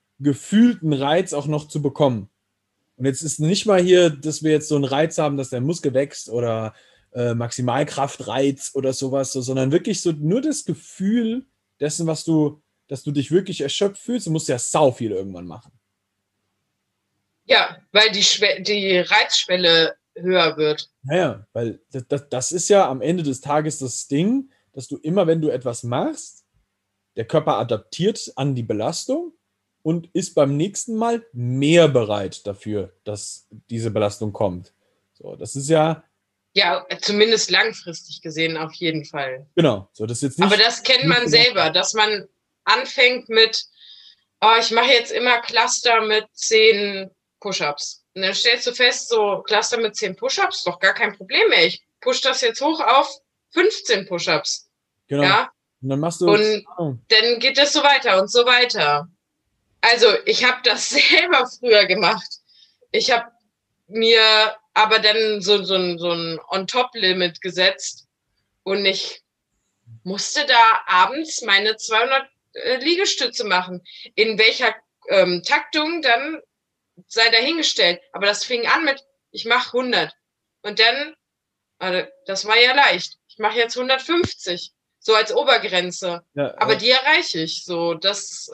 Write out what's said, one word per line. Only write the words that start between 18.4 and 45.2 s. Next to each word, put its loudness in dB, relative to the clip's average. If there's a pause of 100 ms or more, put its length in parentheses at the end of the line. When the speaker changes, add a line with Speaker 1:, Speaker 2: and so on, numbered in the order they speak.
Speaker 2:
die 0
Reizschwelle 2 (180)
höher 0
wird. -2 (120)
Speaker 1:
Naja, -2
weil -6 (100)
das, -12
das, -6
das -6
ist -4
ja 4
am -6
Ende -2
des -6
Tages -4
das -10
Ding, -2 (220)
dass -16
du -10
immer, -2
wenn 2
du 0
etwas -6
machst, -6 (720)
der -6
Körper 0
adaptiert -4
an -2
die -4
Belastung -4 (500)
und -4
ist -4
beim 2
nächsten -4
Mal -2
mehr 4
bereit -2
dafür, -8 (120)
dass -12 (240)
diese -4
Belastung -2
kommt. -6 (400)
So, -18
das -14
ist -8
ja 2 (520)
Speaker 2:
Ja, 0 (160)
zumindest 2
langfristig -4
gesehen -4
auf -8
jeden -4
Fall. -10
Speaker 1:
Genau, 2
so, -10
das -6
ist -6
jetzt -4
nicht 6
Speaker 2:
Aber 4
das 0
kennt 2
Speaker 1:
nicht 2
Speaker 2:
man 2
Speaker 1:
so -2
Speaker 2:
selber, 4
dass -2
man 0 (380)
anfängt 0
mit, 2 (720)
„Oh, 6
ich -2
mache 2
jetzt 2
immer 0